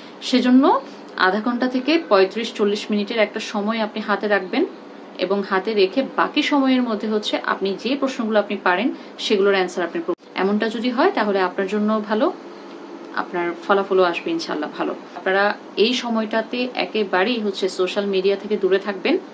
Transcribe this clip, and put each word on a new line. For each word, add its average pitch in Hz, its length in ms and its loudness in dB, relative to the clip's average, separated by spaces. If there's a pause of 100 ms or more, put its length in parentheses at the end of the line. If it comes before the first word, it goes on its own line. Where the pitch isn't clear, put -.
(220)
সেজন্য 262 580 6 (360)
আধা 185 240 4
ঘন্টা 240 280 0
থেকে 269 400 0
পঁয়ত্রিশ 202 460 2
চল্লিশ 202 360 0
মিনিটের 208 280 0
একটা 214 220 0
সময় 214 400 -2
আপনি 214 220 -4
হাতে 208 260 -2
রাখবেন। 202 360 2 (540)
এবং 196 240 0
হাতে 196 320 -2
রেখে 202 280 2 (140)
বাকি 233 260 2
সময়ের 262 400 4
মধ্যে 220 260 -2
হচ্ছে 214 380 -2
আপনি 196 320 0
যে 254 180 -2
প্রশ্নগুলো 233 420 0
আপনি 202 180 0
পারেন 190 320 2 (300)
সেগুলোর 202 360 2
অ্যান্সার 180 300 0
আপনি 170 180 -4
প্র-, 175 120 -2 (200)
এমনটা 208 340 0
যদি 220 220 -2
হয় 277 200 2
তাহলে 208 300 0
আপনার 185 280 0
জন্য 214 400 0
ভালো, 233 240 2 (840)
আপনার 175 360 -2 (100)
ফলাফলও 196 400 4
আসবে 170 280 0
ইনশাল্লাহ 160 480 -4
ভালো। - 160 -4 (220)
আপনারা 196 380 2 (220)
এই 220 180 4
সময়টাতে 226 800 -2
একেবারেই 208 680 0
হচ্ছে 202 280 -2
সোশ্যাল 185 380 -2
মিডিয়া 196 300 2
থেকে 208 200 -2
দূরে 196 220 2
থাকবেন। 208 400 0 (160)